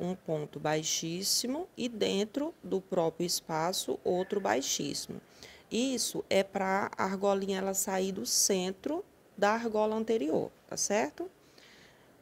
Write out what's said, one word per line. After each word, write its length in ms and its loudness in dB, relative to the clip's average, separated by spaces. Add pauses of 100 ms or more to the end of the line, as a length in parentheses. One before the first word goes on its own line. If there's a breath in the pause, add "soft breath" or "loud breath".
um 140 -2
ponto 460 -4
baixíssimo 1160 -2
e 120 -2
dentro 720 0
do 180 -2
próprio 460 0
espaço, 800 -2
outro 360 0
baixíssimo. 800 -2 (500 loud breath)
Isso 600 0
é 140 4
pra 520 0
argolinha 640 2
ela 160 0
sair 380 0
do 140 -4
centro 760 2 (320)
da 160 4
argola 440 2
anterior, 540 0 (180)
tá 80 -8
certo? 540 0 (920 loud breath)